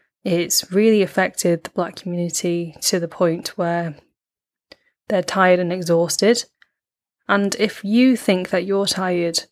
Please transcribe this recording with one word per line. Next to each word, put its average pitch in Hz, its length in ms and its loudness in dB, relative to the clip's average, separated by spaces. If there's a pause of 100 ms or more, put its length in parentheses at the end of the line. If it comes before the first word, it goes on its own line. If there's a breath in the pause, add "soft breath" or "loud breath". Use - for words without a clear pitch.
(240)
It's 175 480 -2
really 214 300 4
affected 180 640 -2
the - 60 -14
black 175 260 -6
community 175 840 -4
to - 160 0
the 170 100 -4
point 175 500 -2
where 170 380 -4 (1120 soft breath)
they're 185 140 0
tired 185 360 4
and 175 120 -2
exhausted. 175 720 0 (840)
And 202 280 0
if - 280 -2
you 240 320 4
think 185 320 -2
that 180 160 -2
you're 196 220 0
tired 175 640 -2